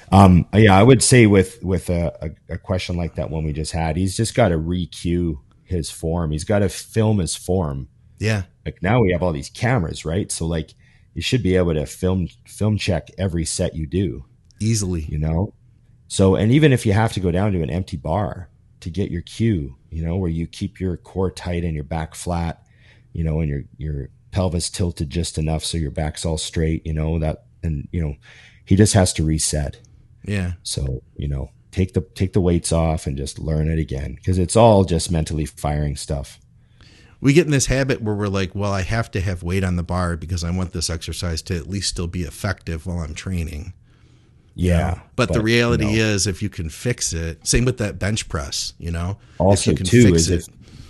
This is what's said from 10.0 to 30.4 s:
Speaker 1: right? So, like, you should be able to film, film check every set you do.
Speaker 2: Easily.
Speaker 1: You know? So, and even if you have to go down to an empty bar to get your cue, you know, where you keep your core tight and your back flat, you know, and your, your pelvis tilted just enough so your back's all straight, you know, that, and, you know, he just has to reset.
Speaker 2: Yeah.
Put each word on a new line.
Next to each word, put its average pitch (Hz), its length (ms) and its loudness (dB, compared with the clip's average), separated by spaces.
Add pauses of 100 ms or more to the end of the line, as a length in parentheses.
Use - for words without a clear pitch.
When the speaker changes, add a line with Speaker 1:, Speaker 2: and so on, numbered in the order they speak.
Speaker 1:
right? 92 260 -4
So, - 160 -6
like, 82 280 -6 (400)
you - 80 -8
should 127 200 0
be 92 140 2
able 87 180 2
to 73 120 -2
film, 92 420 -2 (180)
film 107 320 -2
check 85 400 -4
every 85 260 -2
set - 300 -2
you 78 120 -6
do. 71 400 -4 (340)
Speaker 2:
Easily. 101 480 -2
Speaker 1:
You 76 100 -6
know? 80 360 -2 (540)
So, 95 280 4
and 110 160 2
even 151 200 6
if 123 140 2
you 104 60 4
have 110 220 2
to 101 60 -4
go 90 100 0
down 95 220 0
to 90 100 -2
an 65 80 -4
empty 87 260 -4
bar 80 520 -4 (320)
to 92 100 -10
get 90 200 -4
your 85 120 -6
cue, 87 540 -2 (140)
you 80 140 -6
know, 85 120 -2
where 92 140 -2
you 82 160 -2
keep - 320 -10
your 92 180 -4
core - 340 -4
tight 87 340 -6
and 82 100 -4
your 73 100 -6
back 80 300 -8
flat, 85 480 -6 (500)
you 82 120 -4
know, 78 160 -2
and 78 80 -2
your, 71 140 -4 (160)
your 71 320 -8 (200)
pelvis 87 400 -2
tilted 85 400 -4
just 82 280 -6
enough 78 260 -2
so - 140 -6
your 76 120 -4
back's 76 340 -6
all 80 140 -2
straight, 80 480 -2
you 80 60 -4
know, 78 260 -2
that, 78 280 -4 (160)
and, 76 280 -4
you 90 100 -4
know, 71 160 -4 (480)
he 98 120 4
just 104 180 6
has 92 200 6
to 80 100 0
reset. 78 560 -2 (440)
Speaker 2:
Yeah. 95 280 -4 (100)